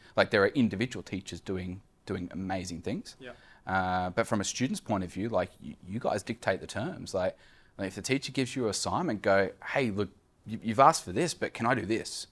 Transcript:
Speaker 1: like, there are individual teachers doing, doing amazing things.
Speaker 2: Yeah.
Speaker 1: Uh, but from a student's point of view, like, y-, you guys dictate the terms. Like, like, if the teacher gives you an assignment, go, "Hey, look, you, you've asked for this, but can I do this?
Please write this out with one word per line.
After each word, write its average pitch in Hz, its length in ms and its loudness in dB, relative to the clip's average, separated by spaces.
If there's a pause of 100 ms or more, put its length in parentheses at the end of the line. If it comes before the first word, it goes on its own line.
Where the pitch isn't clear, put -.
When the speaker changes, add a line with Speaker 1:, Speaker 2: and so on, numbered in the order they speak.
(160)
Speaker 1:
like, 98 140 4
there 104 140 6
are 98 40 8
individual 107 560 2
teachers 90 380 -8
doing, 92 400 -6 (240)
doing 92 260 -4
amazing 92 480 -4
things. - 400 -6
Speaker 2:
Yeah. 127 120 -14 (360)
Speaker 1:
Uh, 92 440 0
but 113 140 2
from 110 140 0
a 95 60 0
student's 127 340 -2
point 101 240 -2
of 87 80 -8
view, 98 160 -4
like, 92 240 0 (100)
y-, - 140 -12 (100)
you 98 140 -6
guys - 240 0
dictate - 380 -2
the - 60 -10
terms. - 460 -6
Like, 92 240 0 (400)
like, 98 120 -4
if - 60 -10
the 101 60 -8
teacher 135 300 -2
gives 131 240 -2
you 131 80 0
an 110 60 2
assignment, 107 520 -2
go, 98 280 6 (240)
"Hey, 131 180 2
look, 98 200 -2 (340)
you, 107 180 -8
you've 110 160 2
asked 151 240 8
for 156 80 -8
this, 165 220 0
but - 200 -4
can 113 120 -2
I 127 100 4
do 98 100 -2
this? - 460 -4